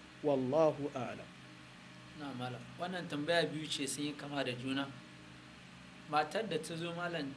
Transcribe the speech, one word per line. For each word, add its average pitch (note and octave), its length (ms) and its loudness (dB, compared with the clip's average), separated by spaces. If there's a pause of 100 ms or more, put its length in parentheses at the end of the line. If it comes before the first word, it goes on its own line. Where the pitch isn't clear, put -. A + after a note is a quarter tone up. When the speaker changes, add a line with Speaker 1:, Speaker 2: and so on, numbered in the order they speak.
(220)
Speaker 1:
Wallahu C#3+ 720 6
a'lam. A2+ 300 -2 (920)
Speaker 2:
Na, C#3+ 200 -6
Malam, B2 220 -4 (200)
wannan F3+ 280 -2
tambaya D#3 380 6
biyu D3+ 220 -2
ce C#3+ 180 0
sun D3 180 0
yi D3 80 0
kama C#3+ 320 -2
da B2 80 0
juna. C3 340 0 (1200)
Matar D#3 380 4
da E3 100 0
ta - 180 -4
zo, E3+ 180 -2
Malam, E3+ 420 -2